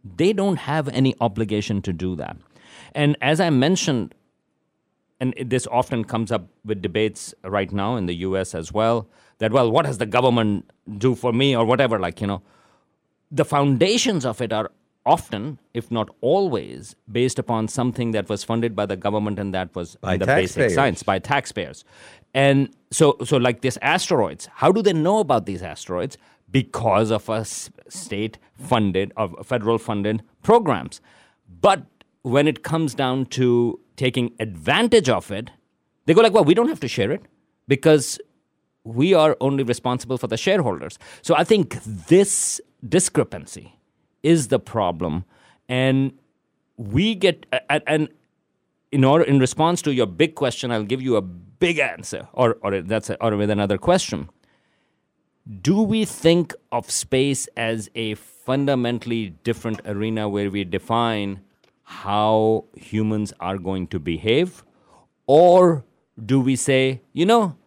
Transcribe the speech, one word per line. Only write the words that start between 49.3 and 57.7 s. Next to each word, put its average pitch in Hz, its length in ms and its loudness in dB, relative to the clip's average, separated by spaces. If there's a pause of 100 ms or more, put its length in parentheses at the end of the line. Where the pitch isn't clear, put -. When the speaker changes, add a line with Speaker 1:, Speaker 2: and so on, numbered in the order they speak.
Speaker 1:
response 160 440 0
to 147 100 0
your 123 140 2
big 151 280 0
question, 123 360 -4
I'll 110 120 -2
give 120 180 -4
you 131 140 0
a 104 60 2
big 95 580 -4
answer, - 540 -6
or, 117 280 2
or 98 200 -2
that's 107 280 -4
a, - 140 -6
or 110 140 0
with 104 120 0
another 101 280 0
question. - 520 0 (1300)
Do 196 200 2
we 220 240 0
think 170 480 0 (180)
of 120 200 -6
space 135 560 -2 (100)
as 113 380 -4